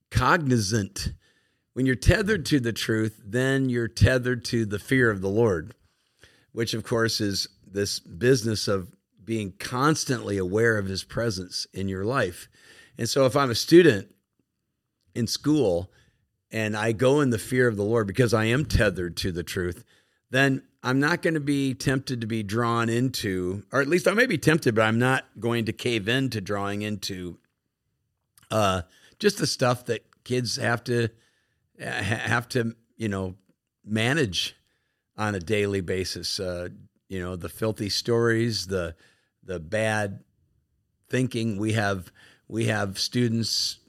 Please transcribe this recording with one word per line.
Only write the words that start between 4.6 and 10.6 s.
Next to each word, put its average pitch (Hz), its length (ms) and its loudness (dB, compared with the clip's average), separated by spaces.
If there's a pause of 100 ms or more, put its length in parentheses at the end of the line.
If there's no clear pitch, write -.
the 101 140 -4
fear 131 300 4
of 98 120 -2
the 98 80 -2
Lord, 101 440 0 (760)
which, 113 240 -4
of 107 80 -4
course, 113 380 0
is 98 260 -2 (180)
this 98 340 -4
business 110 680 0
of 98 240 -2 (320)
being 107 360 -4
constantly 123 800 0
aware 107 400 2